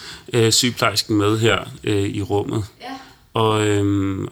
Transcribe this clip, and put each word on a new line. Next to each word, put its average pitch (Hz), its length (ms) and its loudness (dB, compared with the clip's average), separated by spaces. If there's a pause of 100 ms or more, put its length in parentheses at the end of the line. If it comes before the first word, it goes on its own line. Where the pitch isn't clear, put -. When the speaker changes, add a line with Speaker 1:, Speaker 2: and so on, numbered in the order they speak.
(320)
Speaker 1:
øh, 113 200 4
sygeplejersken 113 640 0
med 104 220 2
her, 110 200 4 (260)
øh, 101 240 0
i 104 140 -4
rummet. 101 420 -2 (160)
Speaker 2:
Ja. - 60 -14 (480)
Speaker 1:
Og, 110 320 2
øhm, 101 640 0